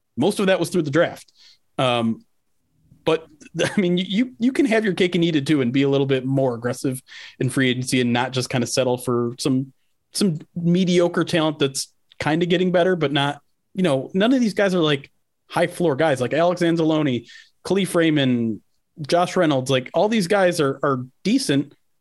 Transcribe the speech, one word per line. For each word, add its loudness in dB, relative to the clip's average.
Most 0
of 0
that 4
was -4
through -2
the -6
draft. -2
Um, 0
but 0
<laughs> -4
I 0
mean, 2
you, -2
you 0
can 0
have 0
your 0
cake 0
and 2
eat 2
it -2
too, 2
and 0
be 2
a 2
little 2
bit 0
more 0
aggressive -6
in -2
free 2
agency 0
and 2
not 0
just -4
kinda -2
settle 0
for -2
some, -2
some 0
mediocre 2
talent 0
that's -4
kinda 0
getting 0
better, 2
but -2
not, -2
you -2
know, 0
none 2
of 2
these 0
guys 0
are, 2
like, 0
high 0
floor -2
guys, 2
like -2
Alex 0
Anzalone, 0
Kalif 0
Raymond, 2
Josh 0
Reynolds, 0
like, 0
all 2
these 0
guys 2
are, -2
are 0
decent, 0